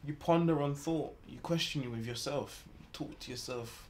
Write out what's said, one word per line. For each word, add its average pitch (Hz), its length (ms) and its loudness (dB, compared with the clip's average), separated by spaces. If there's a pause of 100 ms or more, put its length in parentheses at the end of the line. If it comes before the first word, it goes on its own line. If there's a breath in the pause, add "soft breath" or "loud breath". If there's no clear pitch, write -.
you 147 80 -4
ponder 165 480 6
on 143 140 2
thought, 160 400 0 (120)
you - 120 -12
question 165 440 0
you 123 80 -4
with 113 140 -4
yourself, 120 580 -4 (160)
you - 140 -16
talk - 260 -6
to - 120 -10
yourself 120 580 -8